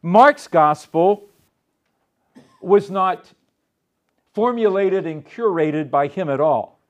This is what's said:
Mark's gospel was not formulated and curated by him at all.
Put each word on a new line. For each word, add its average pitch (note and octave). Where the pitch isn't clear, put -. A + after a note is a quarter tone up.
Mark's A#3
gospel E3
was G3
not F#3
formulated G3+
and D#3
curated D#3
by C#3+
him D#3+
at C3+
all. C#3+